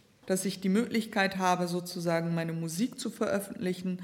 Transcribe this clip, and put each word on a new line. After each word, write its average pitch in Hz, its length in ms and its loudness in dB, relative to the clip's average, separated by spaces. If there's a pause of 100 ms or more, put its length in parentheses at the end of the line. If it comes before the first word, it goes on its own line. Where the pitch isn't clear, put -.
(260)
Dass 190 180 0
ich 190 160 -4
die 196 80 0
Möglichkeit 202 680 2
habe, 180 300 4
sozusagen 170 680 0
meine 165 180 0
Musik 165 480 -2
zu 226 100 -4
veröffentlichen 185 920 -2